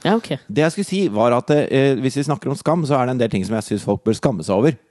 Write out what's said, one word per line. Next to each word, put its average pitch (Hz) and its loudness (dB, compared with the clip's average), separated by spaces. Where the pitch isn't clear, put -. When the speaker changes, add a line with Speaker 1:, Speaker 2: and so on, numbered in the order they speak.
Speaker 1:
Ja, 180 2
ok. 233 -4
Speaker 2:
Det 139 2
jeg 165 2
skulle 196 -6
si 190 0
var 110 2
at, 120 0
eh, 139 2
hvis 127 -2
vi 139 0
snakker 139 -4
om 135 -4
skam, 165 0
så 143 2
er 127 2
det 127 -2
en 131 -2
del 117 2
ting 98 -2
som 101 -4
jeg 110 -2
synes 104 -4
folk 101 -2
bør 110 2
skamme 110 -2
seg 95 0
over 135 4